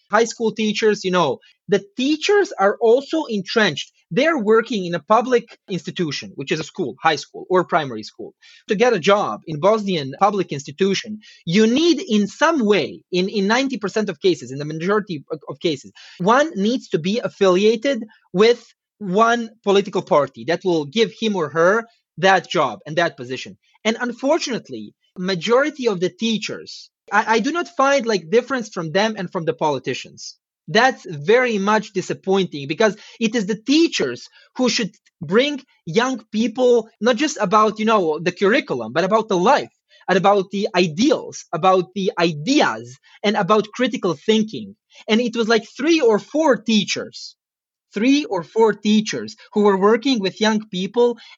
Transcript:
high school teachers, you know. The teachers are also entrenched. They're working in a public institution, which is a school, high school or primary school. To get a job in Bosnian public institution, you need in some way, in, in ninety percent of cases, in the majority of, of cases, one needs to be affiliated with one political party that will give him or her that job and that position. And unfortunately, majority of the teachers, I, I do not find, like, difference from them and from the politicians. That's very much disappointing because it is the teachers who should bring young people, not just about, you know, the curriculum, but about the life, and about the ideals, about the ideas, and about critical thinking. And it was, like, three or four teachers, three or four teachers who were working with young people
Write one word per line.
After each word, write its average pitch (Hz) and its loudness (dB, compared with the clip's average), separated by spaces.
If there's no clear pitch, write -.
high 233 2
school 226 -4
teachers, 214 0
you 185 -2
know. 165 0
The 196 0
teachers 311 0
are 196 2
also 269 2
entrenched. 208 -2
They're 294 2
working 220 0
in 170 -4
a 170 -4
public 240 0
institution, 170 -6
which 139 -6
is 160 -2
a - -8
school, 151 -8
high 160 2
school - -14
or 185 4
primary 135 -4
school. - -18
To 220 0
get 240 2
a 196 0
job 147 0
in 160 -8
Bosnian 185 0
public 196 0
institution, 143 -4
you 208 4
need 294 2
in 208 2
some 302 0
way, 170 0
in, 180 0
in 196 0
ninety 254 0
percent 202 -4
of 185 -8
cases, 143 -2
in 135 -10
the 143 -8
majority 165 -4
of, 156 -8
of 143 -14
cases, 139 -4
one 262 2
needs 214 -2
to 180 0
be 190 -2
affiliated 220 2
with 226 4
one 226 0
political 196 0
party 143 0
that 170 -4
will 165 0
give 180 0
him 214 -2
or 170 -2
her 175 2
that 185 2
job 131 -2
and 151 -10
that 170 -2
position. 123 -12
And 220 -2
unfortunately, 240 -6
majority 233 0
of 196 -2
the 175 -2
teachers, 202 -6
I, 220 0
I 233 2
do 233 -2
not 339 -4
find, 277 0
like, 180 -4
difference 240 0
from 165 -8
them 220 0
and 180 -10
from 170 -6
the 160 -2
politicians. 135 -6
That's 226 0
very 208 0
much 214 0
disappointing 175 -4
because 208 -2
it 226 0
is 214 0
the 220 -4
teachers 220 -2
who 254 0
should 220 -2
bring 254 0
young 240 -2
people, 240 2
not 247 2
just 285 -2
about, 214 2
you 214 -4
know, 190 0
the 170 -2
curriculum, 185 -2
but 160 0
about 214 0
the 208 0
life, 220 2
and 180 2
about 196 2
the 202 -4
ideals, 180 0
about 180 2
the 196 -2
ideas, 151 0
and 214 0
about 208 2
critical 240 -2
thinking. 214 -2
And 226 2
it 240 -2
was, 233 0
like, 220 2
three 320 2
or 226 4
four 285 0
teachers, - -4
three 269 2
or 185 -4
four 220 2
teachers 214 0
who 208 0
were 202 4
working 226 2
with 190 -4
young 214 0
people 233 -2